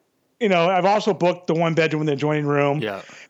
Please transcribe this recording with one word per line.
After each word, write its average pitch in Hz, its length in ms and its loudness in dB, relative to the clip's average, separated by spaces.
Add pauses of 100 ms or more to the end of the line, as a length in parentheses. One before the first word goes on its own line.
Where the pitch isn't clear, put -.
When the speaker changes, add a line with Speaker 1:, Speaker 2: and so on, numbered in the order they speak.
(380)
Speaker 1:
you 233 100 0
know, 175 200 2
I've 180 160 2
also 202 280 2
booked 175 340 -2
the 170 60 0
one 165 200 0
bedroom 156 280 0
in 156 60 -2
the 143 60 0
adjoining 147 320 -2
room. 143 360 0
Speaker 2:
Yeah. 98 200 -6 (280)